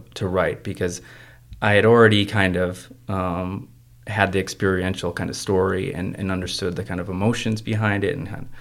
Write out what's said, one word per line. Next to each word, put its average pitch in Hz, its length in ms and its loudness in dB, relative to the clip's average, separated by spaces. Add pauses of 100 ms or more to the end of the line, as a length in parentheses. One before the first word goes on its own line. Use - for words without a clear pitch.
(160)
to 101 120 -4
write 87 360 0
because 90 380 -4 (600)
I 104 120 2
had 101 120 6
already 110 400 8
kind 95 320 2
of, 90 340 -4 (160)
um, 92 640 -4 (380)
had 101 260 0
the 95 60 2
experiential 92 720 -2
kind 87 200 -6
of - 40 -8
story 92 580 0
and, 92 260 -6
and 98 120 -2
understood 92 440 -4
the 92 80 -6
kind 92 160 -6
of 90 100 -8
emotions 110 520 0
behind 107 420 0
it 90 120 0
and 87 120 -8
how, - 160 -10 (180)